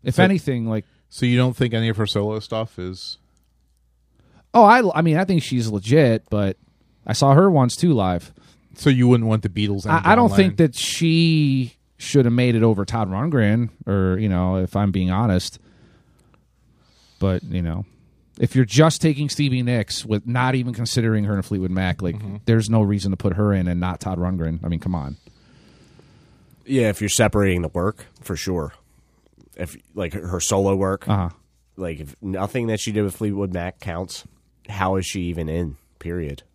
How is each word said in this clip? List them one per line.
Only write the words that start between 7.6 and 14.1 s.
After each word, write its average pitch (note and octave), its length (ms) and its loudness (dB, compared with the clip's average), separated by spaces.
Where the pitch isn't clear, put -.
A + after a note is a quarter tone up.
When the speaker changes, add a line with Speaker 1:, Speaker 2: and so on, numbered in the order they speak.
Speaker 1:
too, F3 160 0
live. F#2 400 -2
Speaker 2:
So - 140 0
you B2 180 4
wouldn't A#2+ 200 4
want A2 160 0
the G2+ 60 -2
Beatles G2+ 340 -4
and A2 80 -2
Speaker 1:
I, E3 220 4
I - 20 8
don't A#3+ 140 4
Speaker 2:
John G3 80 2
Speaker 1:
think F#3+ 220 4
Speaker 2:
Lennon? D#3 120 6
Speaker 1:
that - 40 -16
she D#3+ 1000 2
should - 260 2
have A#2+ 100 2
made B2 220 2
it A2 80 4
over G2+ 220 2
Todd A2 240 -4
Rundgren, A2+ 600 0
or, F#2+ 320 0